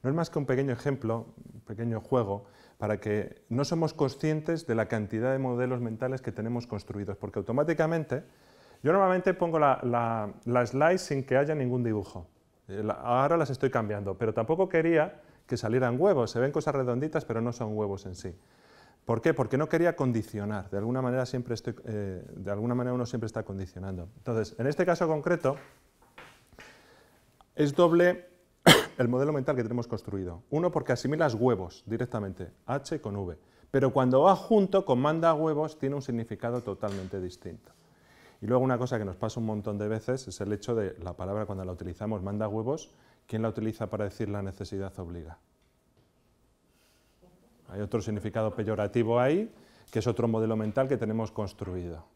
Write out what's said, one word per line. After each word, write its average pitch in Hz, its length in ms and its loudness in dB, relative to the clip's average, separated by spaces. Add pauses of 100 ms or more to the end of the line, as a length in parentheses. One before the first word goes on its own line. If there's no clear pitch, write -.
No 131 80 0
es 151 60 0
más 165 140 -2
que - 80 -2
un 139 80 -2
pequeño 135 260 0
ejemplo, 117 640 -4 (180)
un - 80 -18
pequeño 113 400 -4
juego, 104 460 0 (320)
para 107 200 0
que - 500 -4
no 127 160 0
somos 165 300 -2
conscientes 156 720 -2
de 117 80 0
la 110 120 2
cantidad 113 460 -2
de 135 60 0
modelos 127 420 -2
mentales 123 420 -4
que 117 100 -6
tenemos 117 340 -4
construidos, 101 500 -6
porque 101 220 -6
automáticamente, 151 840 0 (580)
yo 143 100 4
normalmente 185 420 4
pongo 165 240 0
la, 143 240 6
la, 117 500 0 (120)
la 120 220 4
slide 151 320 4
sin 139 260 -4
que 127 120 2
haya 147 180 4
ningún 123 300 0
dibujo. 101 420 -4 (420)
Eh, 98 140 -6
la, 107 120 -2
ahora 135 420 2
las 151 140 2
estoy 131 200 0
cambiando, 104 480 -2
pero 110 160 0
tampoco 180 340 2
quería 165 540 2 (240)
que 123 100 -2
salieran 123 440 2
huevos. 151 300 4
Se 117 100 -2
ven 139 120 2
cosas 147 220 -2
redonditas, 135 500 0
pero 113 160 -2
no 117 120 -2
son 107 240 -6
huevos 101 300 -4
en 92 100 -12
sí. 90 180 -10 (680)
¿Por 113 180 0
qué? 165 120 4
Porque 131 220 0
no 151 120 2
quería 170 260 2
condicionar. 104 760 -2
De 98 80 -2
alguna 120 220 -2
manera 127 260 0
siempre 123 280 -4
estoy, 110 300 -8
eh, 98 440 -6
de 98 220 -8
alguna 110 240 0
manera 123 180 -2
uno 123 140 -2
siempre 113 200 -4
está 110 180 -6
condicionando. 95 720 -8
Entonces, 110 420 -4
en 117 80 -2
este 151 180 0
caso 170 220 2
concreto, 156 500 0 (2000)
es 147 200 2
doble 175 520 6 (380)
<coughs> - 340 8
el 117 100 4
modelo 135 240 2
mental 143 220 0
que 123 80 0
tenemos 117 240 -2
construido. 95 640 -8
Uno, 165 220 2
porque 156 200 0
asimilas 147 420 0
huevos 107 520 2
directamente, 104 640 -4 (160)
H 139 340 -4
con 101 160 -6
V. 90 220 -6 (320)
Pero 135 220 4
cuando 131 300 6
va 190 120 8
junto 190 500 4
con 123 140 2
manda 160 360 2
huevos, 151 440 0
tiene 143 160 -2
un 139 80 -4
significado 117 600 -4
totalmente 98 580 -6
distinto. 90 520 -12 (720)
Y 104 40 -6
luego 127 180 4
una 131 120 2
cosa 120 220 -2
que 107 60 -2
nos 92 120 -6
pasa 113 220 -4
un 113 80 -2
montón 104 320 -4
de 107 100 -2
veces 123 400 -4
es - 120 -12
el 104 120 -2
hecho 107 220 -4
de 101 280 -2
la 90 120 -8
palabra 98 320 -4
cuando 95 180 -8
la 92 80 -8
utilizamos, 92 500 -6
manda 104 260 -4
huevos, 113 420 -4 (360)
¿quién 110 160 -4
la 113 60 0
utiliza 107 400 -4
para 107 160 -4
decir 101 240 -4
la 101 140 -4
necesidad 95 560 -8
obliga? 85 400 -12 (2250)
Hay 98 120 -8
otro 104 220 0
significado 107 520 -2
peyorativo 107 640 2
ahí, 160 340 2 (380)
que 113 100 -2
es 104 60 -2
otro 117 220 0
modelo 113 260 0
mental 110 320 0
que 127 120 0
tenemos 110 340 -2
construido. 90 720 -8 (120)